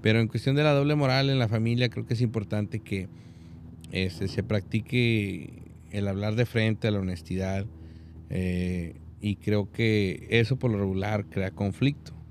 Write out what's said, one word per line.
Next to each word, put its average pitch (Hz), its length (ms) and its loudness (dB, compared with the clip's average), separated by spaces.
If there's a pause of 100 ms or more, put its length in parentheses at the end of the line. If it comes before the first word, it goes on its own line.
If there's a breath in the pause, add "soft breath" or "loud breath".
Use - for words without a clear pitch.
Pero 110 180 6
en 110 80 4
cuestión 135 280 0
de 147 80 4
la 151 80 6
doble 143 240 4
moral 135 340 4
en 135 100 4
la 117 80 4
familia, 117 420 2
creo 113 160 -4
que - 80 -2
es 117 80 0
importante 107 580 0
que, 95 280 -4 (840 loud breath)
este, 92 360 -2
se 98 160 -2
practique 107 1080 0 (380)
el 101 160 -2
hablar 101 280 -2
de 120 100 4
frente, 110 460 2
la 101 80 2
honestidad, 92 640 -2 (640 loud breath)
eh, 90 680 -2 (260)
y 104 140 0
creo 104 360 0
que 107 580 2
eso 117 280 4
por 127 140 0
lo 101 80 0
regular 98 460 0
crea 92 260 -2
conflicto. 101 600 -2 (180)